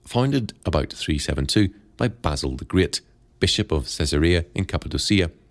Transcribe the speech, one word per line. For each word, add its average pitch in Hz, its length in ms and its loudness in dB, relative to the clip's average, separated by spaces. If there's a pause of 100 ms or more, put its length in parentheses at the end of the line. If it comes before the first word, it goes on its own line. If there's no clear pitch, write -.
founded 127 500 0 (120)
about - 260 0
three - 280 -2
seven 69 260 -2
two 98 240 2 (260)
by 123 120 0
Basil 71 480 -4
the 69 100 -10
Great, - 360 0 (380)
Bishop - 320 0
of 76 160 0
Caesarea 82 580 2 (100)
in 95 100 -2
Cappadocia. - 680 -2 (200)